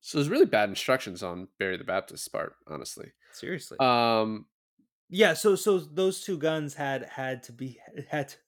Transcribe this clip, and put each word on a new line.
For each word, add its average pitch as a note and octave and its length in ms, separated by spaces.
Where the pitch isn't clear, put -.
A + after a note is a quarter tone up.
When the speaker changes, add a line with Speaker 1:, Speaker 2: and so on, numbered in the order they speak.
Speaker 1:
So - 160
it D3 40
was D3 80
really C#4 160
bad G#2 240
instructions G2 540
on F2+ 240
Barry F#2 200
the F2+ 60
Baptist's F#2 440
part, - 280
honestly. - 460
Speaker 2:
Seriously. - 480
Speaker 1:
Um, A#2 680
Speaker 2:
Yeah, F#3 240
so, G3 220
so F#3+ 240
those F3 440
two F#3+ 140
guns D3+ 380
had, C#3 300
had C3 380
to B2 100
be, B2+ 260
had C#3+ 200
to - 80